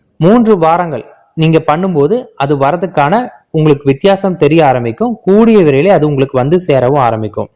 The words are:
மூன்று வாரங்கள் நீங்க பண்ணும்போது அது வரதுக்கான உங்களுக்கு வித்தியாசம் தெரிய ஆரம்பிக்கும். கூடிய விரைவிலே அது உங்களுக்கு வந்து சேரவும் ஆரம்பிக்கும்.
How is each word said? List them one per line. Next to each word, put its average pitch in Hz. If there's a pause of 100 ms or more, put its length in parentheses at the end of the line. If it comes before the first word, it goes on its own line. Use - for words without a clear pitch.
(200)
மூன்று 220
வாரங்கள் 160 (300)
நீங்க 160
பண்ணும்போது 160 (200)
அது 143
வரதுக்கான 151 (360)
உங்களுக்கு 156
வித்தியாசம் 190
தெரிய 156
ஆரம்பிக்கும். 135 (100)
கூடிய 220
விரைவிலே 151
அது 156
உங்களுக்கு 135
வந்து 143
சேரவும் 139
ஆரம்பிக்கும். 110